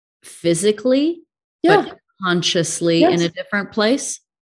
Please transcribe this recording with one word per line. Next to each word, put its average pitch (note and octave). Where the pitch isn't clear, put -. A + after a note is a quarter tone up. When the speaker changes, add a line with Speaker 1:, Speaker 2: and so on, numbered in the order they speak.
Speaker 1:
physically, G#3+
Speaker 2:
Yeah. F#4
Speaker 1:
but -
consciously E3+
in -
Speaker 2:
Yes. E3+
Speaker 1:
a E3+
different F#3
place? -